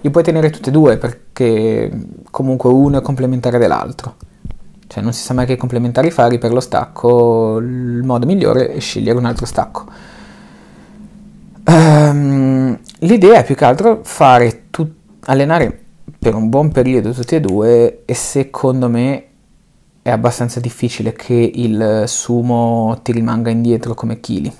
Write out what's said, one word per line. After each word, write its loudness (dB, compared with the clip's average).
li -2
puoi 2
tenere 0
tutti -8
e -2
due, 4
perché -2
comunque 0
uno 4
è -2
complementare -2
dell'altro. -2
Cioè, -10
non -4
si -10
sa -6
mai 0
che -2
complementari -2
fare 2
per -2
lo 0
stacco, 0
il -6
modo -2
migliore 0
è -8
scegliere -4
un -2
altro -6
stacco. -8
Ehm, 4
l'idea 6
è 4
più -2
che 0
altro 2
fare 2
tu-, -6
allenare 0
per -2
un -2
buon 2
periodo 0
tutti -4
e 2
due, 2
e -6
secondo -2
me -2
è -6
abbastanza -2
difficile -6
che 0
il 0
Sumo -2
ti -4
rimanga -2
indietro -2
come -8
chili. -6